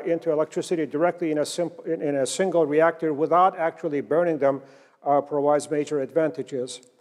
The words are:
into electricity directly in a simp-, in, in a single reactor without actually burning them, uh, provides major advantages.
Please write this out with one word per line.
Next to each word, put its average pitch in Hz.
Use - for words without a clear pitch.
into 165
electricity 156
directly 165
in 151
a 143
simp-, -
in, 160
in 143
a 135
single 175
reactor 160
without 170
actually 160
burning 156
them, 135
uh, 143
provides 143
major 147
advantages. 127